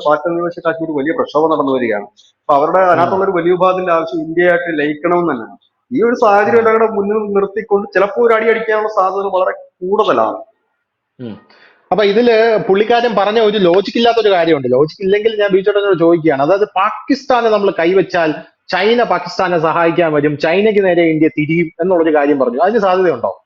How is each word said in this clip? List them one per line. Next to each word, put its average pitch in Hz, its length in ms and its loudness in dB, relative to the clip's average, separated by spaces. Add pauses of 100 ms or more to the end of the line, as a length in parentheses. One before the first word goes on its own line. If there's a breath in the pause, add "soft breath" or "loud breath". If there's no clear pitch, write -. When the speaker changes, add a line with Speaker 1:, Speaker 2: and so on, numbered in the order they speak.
Speaker 1:
പാക് 151 120 2
അധിനിവേശ 170 460 -6
കാശ്മീർ 160 320 -4
വലിയ 139 140 -4
പ്രക്ഷോഭം 160 380 -2
നടന്നു 143 220 -2
വരികയാണ്. 113 320 -2
അപ്പൊ - 500 -8
അവരുടെ 156 240 2
Speaker 2:
ഉം. 185 140 4
Speaker 1:
അതിനകത്തുള്ള 175 320 0
ഒരു 196 80 0
വലിയ 175 200 0
വിഭാഗത്തിന്റെ 180 420 0
ആവശ്യം 165 280 -4
ഇന്ത്യയായിട്ട് 170 580 0
ലയിക്കണമെന്ന് 160 540 -2
തന്നെയാണ്. 104 240 -10 (360)
ഈ 151 80 0
ഒരു 233 140 0
സാഹചര്യം 208 380 2
Speaker 2:
ഉം. 233 60 4
Speaker 1:
എല്ലാം 226 200 2
കൂടെ 220 120 0
മുന്നിൽ 202 420 -4
നിർത്തിക്കൊണ്ട് 202 600 -2
ചിലപ്പോൾ 202 340 0
ഒരു 226 60 4
അടി 220 160 2
അടിക്കാനുള്ള 214 400 -2
സാധ്യതകൾ 196 400 -2
വളരെ 185 220 0
കൂടുതലാണ്. 180 840 -2 (840)
Speaker 2:
ഉം. 107 160 -12 (540 soft breath)
അപ്പൊ 196 120 0
ഇതില് 220 640 2
പുള്ളിക്കാരൻ 220 500 0
പറഞ്ഞ 208 220 0
ഒരു 214 180 0
ലോജിക് 190 400 0
ഇല്ലാത്തൊരു 233 320 2
കാര്യമുണ്ട്. 165 420 2
ലോജിക് 156 340 0
ഇല്ലെങ്കിൽ 208 340 0
ഞാൻ 202 100 0
ബിജു 190 120 2
ചേട്ടനോട് 202 380 0
ചോദിക്കുകയാണ്. 160 420 2
അതായത് 196 240 2
പാകിസ്ഥാനെ 226 840 -2
നമ്മൾ 202 300 0
കൈവച്ചാൽ 170 540 0 (380)
ചൈന 220 320 0
പാകിസ്ഥാനെ 180 560 -2
സഹായിക്കാൻ 165 540 0
വരും, 147 240 0
ചൈനയ്ക്ക് 196 480 0
നേരെ 175 180 2
ഇന്ത്യ 160 240 2
തിരിയും 160 440 -2 (100)
എന്നുള്ളൊരു 165 340 2
കാര്യം 147 240 2
പറഞ്ഞു. 127 220 0
അതിന് 214 180 2
സാധ്യതയുണ്ടോ? 175 680 0